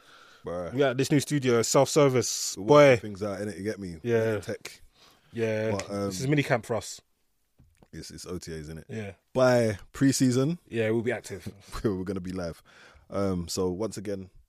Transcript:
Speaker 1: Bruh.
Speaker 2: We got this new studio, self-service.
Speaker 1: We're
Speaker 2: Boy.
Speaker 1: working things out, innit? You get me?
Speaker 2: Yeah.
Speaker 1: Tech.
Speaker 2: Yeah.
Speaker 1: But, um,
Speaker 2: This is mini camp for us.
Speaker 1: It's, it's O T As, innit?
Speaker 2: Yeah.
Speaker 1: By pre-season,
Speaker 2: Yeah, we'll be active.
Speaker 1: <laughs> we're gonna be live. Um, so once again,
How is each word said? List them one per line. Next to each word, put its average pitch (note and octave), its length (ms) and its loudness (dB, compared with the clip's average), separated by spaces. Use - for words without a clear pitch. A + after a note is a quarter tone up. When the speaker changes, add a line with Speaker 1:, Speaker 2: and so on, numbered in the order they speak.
Speaker 1:
Bruh. F2 280 -8
Speaker 2:
We B2 80 -6
got C3 160 2
this C3+ 140 0
new D3 100 4
studio, B2 420 2
self-service. C3+ 960 2
Speaker 1:
We're F#2+ 80 -10
Speaker 2:
Boy. A2+ 80 8
Speaker 1:
working A#2+ 100 6
things G#2 220 -10
out, G2+ 160 -6
innit? G2+ 180 -6
You F#2 80 -10
get G#2 140 -6
me? F2+ 240 -10
Speaker 2:
Yeah. A2+ 380 0
Speaker 1:
Tech. - 420 -12
Speaker 2:
Yeah. A2 400 -2
Speaker 1:
But, G2 180 -6
um, G2+ 160 -4
Speaker 2:
This F#2 140 -6
is C3 80 -4
mini D3 140 2
camp B2 240 -2
for A2+ 100 -4
us. - 240 -8
Speaker 1:
It's, D#2+ 180 -14
it's E2 160 -16
O F2 120 -8
T E2+ 200 -12
As, D2+ 100 -12
innit? D#2+ 200 -14
Speaker 2:
Yeah. G#2+ 240 -10
Speaker 1:
By A#2+ 460 4
pre-season, C3+ 680 2
Speaker 2:
Yeah, A2 220 0
we'll A2+ 120 0
be A#2+ 100 -2
active. G2+ 360 -10
Speaker 1:
<laughs> - 160 -10
we're F#2+ 180 0
gonna F#2 180 -6
be F2+ 120 -10
live. F2 280 -8
Um, F#2 380 -2
so F#2 240 -2
once F#2+ 260 -6
again, F#2+ 340 -8